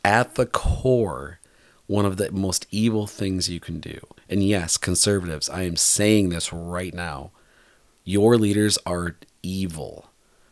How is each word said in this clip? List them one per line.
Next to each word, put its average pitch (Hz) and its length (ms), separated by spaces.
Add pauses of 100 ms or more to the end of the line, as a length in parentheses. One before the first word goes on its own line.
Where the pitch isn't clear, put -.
at 110 320
the 123 100
core 98 920 (480)
one 101 180
of 95 120
the 101 120
most 95 400
evil 107 380
things 95 400
you 87 100
can 82 220
do. - 180 (320)
And 98 160
yes, 95 300
conservatives, 90 720
I 92 120
am 87 120
saying 104 540
this 85 240
right 87 420
now. 80 380 (720)
Your 104 320
leaders 104 500
are 87 300 (260)
evil 90 680 (420)